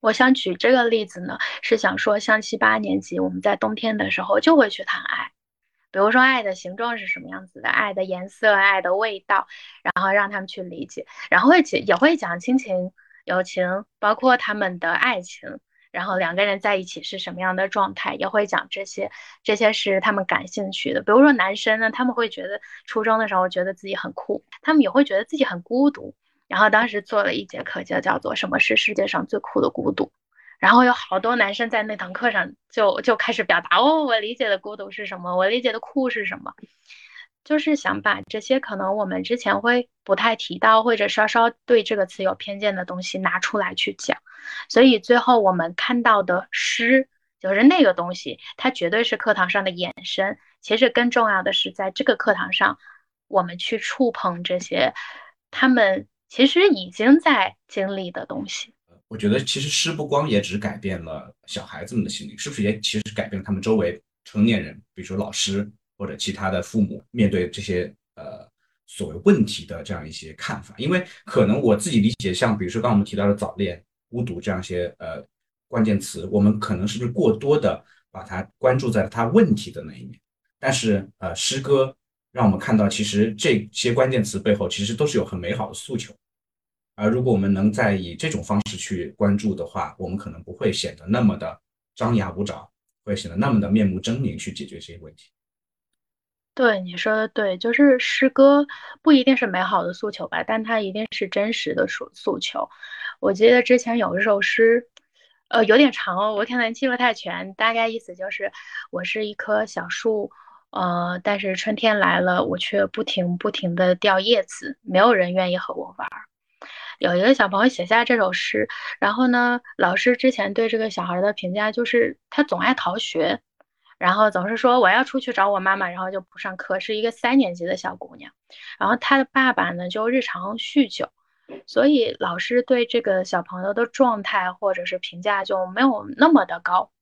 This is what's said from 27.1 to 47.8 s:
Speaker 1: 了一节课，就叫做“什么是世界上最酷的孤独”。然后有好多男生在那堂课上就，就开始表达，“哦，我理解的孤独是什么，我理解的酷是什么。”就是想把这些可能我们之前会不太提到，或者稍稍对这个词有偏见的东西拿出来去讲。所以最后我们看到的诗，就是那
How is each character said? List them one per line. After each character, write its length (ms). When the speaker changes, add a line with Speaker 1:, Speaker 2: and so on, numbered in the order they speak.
Speaker 1:
了 100
一 100
节 200
课， 180
就 180
叫 200
做 160
“什 120
么 120
是 160
世 180
界 140
上 180
最 140
酷 200
的 80
孤 220
独”。 220
然 120
后 120
有 80
好 260
多 160
男 180
生 160
在 140
那 140
堂 160
课 180
上 220
就， 300
就 160
开 160
始 100
表 180
达 220
，“哦， 220
我 160
理 160
解 120
的 80
孤 200
独 160
是 140
什 120
么， 180
我 120
理 120
解 120
的 80
酷 280
是 160
什 140
么。” 160
就 160
是 160
想 260
把 300
这 100
些 200
可 160
能 200
我 80
们 200
之 120
前 240
会 280
不 100
太 220
提 200
到， 280
或 100
者 140
稍 180
稍 240
对 320
这 140
个 100
词 160
有 140
偏 240
见 160
的 80
东 180
西 160
拿 220
出 180
来 160
去 200
讲。 220
所 160
以 160
最 180
后 220
我 100
们 240
看 300
到 180
的 300
诗， 560
就 140
是 100
那 180